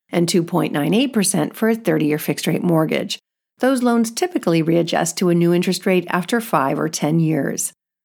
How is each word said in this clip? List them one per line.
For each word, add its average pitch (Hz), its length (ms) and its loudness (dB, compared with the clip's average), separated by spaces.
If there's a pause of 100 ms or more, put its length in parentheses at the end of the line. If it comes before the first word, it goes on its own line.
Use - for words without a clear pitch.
(120)
and 175 160 0
two 175 140 2
point 165 320 -2
nine 156 220 0
eight 254 180 0
percent 185 420 0
for 220 140 0
a 233 60 2
thirty-year 156 420 0
fixed-rate - 460 -2
mortgage. 160 560 0 (400)
Those 254 240 2
loans 233 260 2
typically 185 520 0
readjust 165 560 0
to 185 100 0
a 175 80 4
new 170 180 4
interest 180 320 0
rate 185 220 2
after 190 320 -4
five 147 400 -2
or 151 80 -2
ten 160 320 0
years. 156 540 -2 (320)